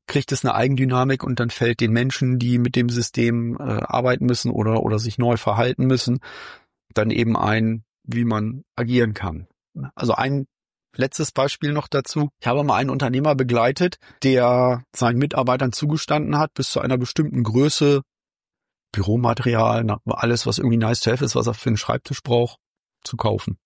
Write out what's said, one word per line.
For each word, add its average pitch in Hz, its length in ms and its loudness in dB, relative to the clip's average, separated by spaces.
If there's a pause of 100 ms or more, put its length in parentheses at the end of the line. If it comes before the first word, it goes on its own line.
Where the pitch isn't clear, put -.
kriegt - 240 -2
es 139 140 -2
eine 123 100 2
Eigendynamik 131 680 2
und 127 160 -2
dann 117 100 0
fällt 117 320 0
den 113 100 4
Menschen, 127 480 0
die 123 180 2
mit 120 180 0
dem 120 140 2
System, 117 680 0
äh, - 40 -10
arbeiten 123 600 0
müssen 120 240 0
oder, 110 320 0
oder 107 160 0
sich 110 200 -6
neu 120 180 2
verhalten 120 520 0
müssen, 123 320 2 (760)
dann 110 160 2
eben 113 260 2
ein, 110 480 0 (200)
wie 120 200 -2
man 110 400 -2 (120)
agieren 120 380 2
kann. 85 340 -8 (460)
Also 120 200 0
ein 135 320 -2 (500)
letztes 135 360 -4
Beispiel 143 420 -2
noch 147 140 -4
dazu. 147 420 -2 (120)
Ich - 60 -6
habe 139 160 2
mal 131 120 2
einen 127 140 0
Unternehmer 135 460 0
begleitet, 131 640 0 (260)
der 123 600 4 (120)
seinen 120 240 2
Mitarbeitern 131 520 0
zugestanden 151 680 -2
hat, 151 160 0
bis - 180 -4
zu - 80 -2
einer 127 180 0
bestimmten 127 460 0
Größe 139 580 2 (880)
Büromaterial, 113 920 2
na, 107 220 -2
alles, - 420 0
was - 100 0
irgendwie 117 200 2
nice 113 240 0
to 113 100 2
have 127 120 0
ist, 120 120 -2
was 117 120 2
er 113 60 0
für - 160 -6
einen 110 80 2
Schreibtisch - 460 -6
braucht, 120 340 0 (460)
zu - 140 -10
kaufen. 101 480 -2